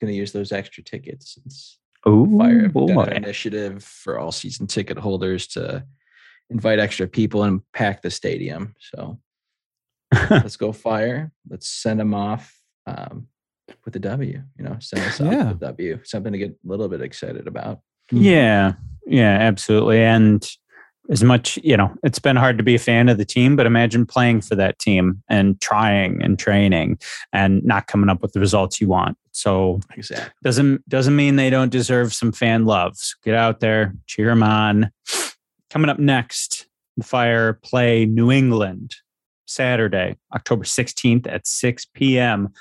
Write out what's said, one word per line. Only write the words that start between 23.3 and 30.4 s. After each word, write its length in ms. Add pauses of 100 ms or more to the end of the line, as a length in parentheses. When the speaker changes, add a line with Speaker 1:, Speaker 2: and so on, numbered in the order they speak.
Speaker 2:
but 100
imagine 400
playing 340
for 140
that 240
team 500
and 320
trying 640
and 160
training 580 (360)
and 320
not 240
coming 200
up 140
with 100
the 80
results 400
you 60
want. 320 (140)
So 480 (160)
Speaker 1:
Exactly. 360 (120)